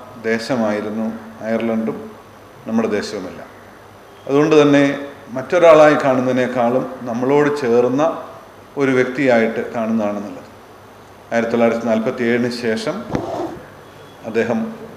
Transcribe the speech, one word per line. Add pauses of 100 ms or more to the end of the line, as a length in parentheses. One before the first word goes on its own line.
(320)
ദേശമായിരുന്നു (380)
അയർലൻഡും (680)
നമ്മുടെ
ദേശവുമെല്ലാം. (760)
അതുകൊണ്ട്
തന്നെ (540)
മറ്റൊരാളായി
കാണുന്നതിനേക്കാളും (240)
നമ്മളോട് (120)
ചേർന്ന (800)
ഒരു
വ്യക്തിയായിട്ട് (120)
കാണുന്നതാണ്
നല്ലത്. (840)
ആയിരത്തി
തൊള്ളായിരത്തി
നാൽപത്തിയേഴിന് (120)
ശേഷം (1300)
അദ്ദേഹം (380)